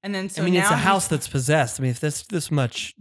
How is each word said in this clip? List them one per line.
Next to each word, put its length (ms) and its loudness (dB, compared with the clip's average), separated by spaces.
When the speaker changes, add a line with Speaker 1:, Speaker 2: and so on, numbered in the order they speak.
Speaker 1:
And 100 -6
then 160 -4
so 100 -8
Speaker 2:
I 60 0
mean, 80 4
it's 160 4
Speaker 1:
now 60 4
Speaker 2:
a 20 0
house 260 2
Speaker 1:
he's 60 -4
Speaker 2:
that's 180 -2
possessed. 500 0
I 40 -4
mean, 80 0
if 100 -4
there's 280 -4
this 220 -4
much 500 -2